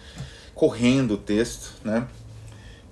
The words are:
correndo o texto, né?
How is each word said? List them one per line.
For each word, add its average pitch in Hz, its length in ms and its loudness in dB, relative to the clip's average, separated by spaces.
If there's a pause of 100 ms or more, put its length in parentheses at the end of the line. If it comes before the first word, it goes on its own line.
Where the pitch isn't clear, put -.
(560)
correndo 120 600 4
o - 20 -6
texto, - 560 -2 (100)
né? 117 240 0 (840)